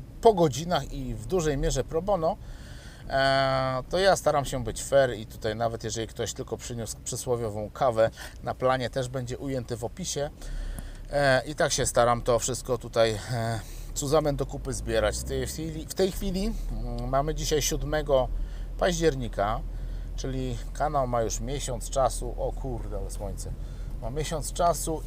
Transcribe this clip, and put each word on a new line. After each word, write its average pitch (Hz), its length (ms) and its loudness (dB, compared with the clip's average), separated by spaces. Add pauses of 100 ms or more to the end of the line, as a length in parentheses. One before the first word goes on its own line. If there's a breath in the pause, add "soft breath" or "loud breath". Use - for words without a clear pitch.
(220)
po 226 120 10
godzinach 160 600 2
i 127 220 -6
w 107 100 -8
dużej 156 320 2
mierze 139 260 2
pro 160 180 -2
bono, 185 360 2 (720 loud breath)
e, 135 800 2
to 165 80 0
ja 190 180 6
staram 147 300 4
się 127 180 -4
być 107 200 -4
fair 131 300 6
i 110 120 -8
tutaj 110 300 -4
nawet 117 280 -2
jeżeli 110 240 -2
ktoś - 260 -4
tylko 117 240 -6
przyniósł 117 460 -8
przysłowiową 113 680 -2
kawę 113 400 4 (340 loud breath)
na 120 100 -2
planie, 127 360 2
też 127 200 -2
będzie 127 280 -6
ujęty 127 400 -4
w 117 60 -6
opisie. 147 460 -4 (840 loud breath)
E, 139 340 6
i 147 100 -6
tak 160 160 2
się 123 140 2
staram 120 360 6
to 117 180 4
wszystko 120 380 -2
tutaj, 113 400 2 (140 loud breath)
e, 113 280 -2 (340 loud breath)
cuzamen 147 420 2
do 135 100 -2
kupy 135 280 -6
zbierać. 110 440 0
W - 60 -6
tej 131 240 -4
chwili, 160 380 -6
w - 80 -10
tej 190 180 2
chwili, 196 420 -2 (180)
mm, 120 380 -4
mamy 143 260 2
dzisiaj 151 260 0
siódmego 147 680 2 (520 loud breath)
października, 135 800 2 (560 loud breath)
czyli 131 420 -2 (160)
kanał 143 340 2
ma 120 140 2
już 107 180 0
miesiąc 123 500 -4
czasu. 127 480 2
O 127 140 -2
kurde, 107 460 -4
ale 98 140 -6
słońce. 95 400 -6 (500 loud breath)
Ma 113 80 -6
miesiąc 151 440 -4
czasu 165 540 2